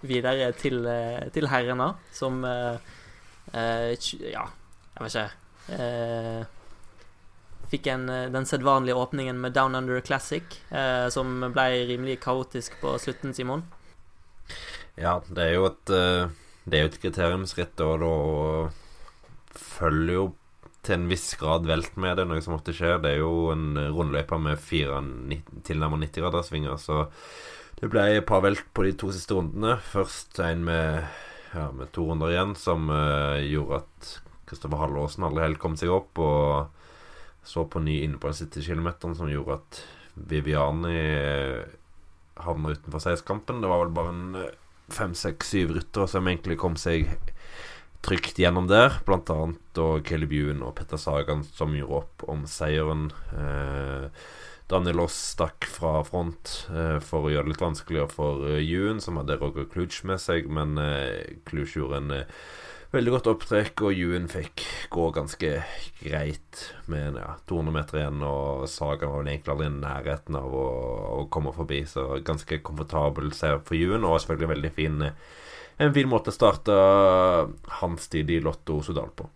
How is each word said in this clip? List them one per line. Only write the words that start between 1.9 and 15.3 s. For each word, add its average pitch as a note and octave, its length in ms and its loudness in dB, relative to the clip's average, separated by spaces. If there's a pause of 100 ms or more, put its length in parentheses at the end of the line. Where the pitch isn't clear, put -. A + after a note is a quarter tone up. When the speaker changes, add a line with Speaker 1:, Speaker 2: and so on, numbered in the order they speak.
Speaker 1:
som, C3 320 -2
eh, B2 320 -2 (760)
eh, A#2 440 0
tj-, - 340 -6
ja, - 140 -6 (500)
jeg - 80 -8
vet A2 140 -4
ikke, G#2+ 140 -2 (440)
eh, A#2 720 -4 (1200)
fikk C#3+ 180 -2
en, B2+ 220 -2
eh, B2+ 200 -4
den C3 160 -2
sedvanlige C3 500 4
åpningen B2+ 400 -2
med B2+ 180 -4
Down C3 220 4
Under B2+ 240 0
Classic, D3 440 -2 (280)
eh, B2+ 380 2
som B2+ 320 -2
ble B2+ 260 2 (220)
rimelig B2+ 320 -2
kaotisk B2+ 580 -2
på C3+ 180 0
slutten, C3 380 -6
Simon. C#3 280 -4 (1300)
Speaker 2:
Ja, E2+ 220 0 (100)
det F2 140 -6